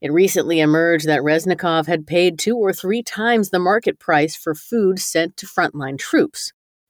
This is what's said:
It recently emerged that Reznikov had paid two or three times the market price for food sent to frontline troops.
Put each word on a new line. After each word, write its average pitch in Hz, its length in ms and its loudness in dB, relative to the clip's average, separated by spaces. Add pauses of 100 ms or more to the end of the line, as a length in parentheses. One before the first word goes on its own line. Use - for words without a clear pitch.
It 143 120 -4
recently 170 480 2
emerged 156 480 2
that 147 140 2
Reznikov 165 680 0
had 160 180 -2
paid 175 320 2
two 226 180 -2
or 202 160 0
three 214 300 -4
times 220 480 0
the 185 80 0
market 185 400 0
price 156 380 0
for 160 180 -6
food 196 460 0
sent 170 380 -4
to - 80 -14
frontline 143 520 -4
troops. - 540 -2 (380)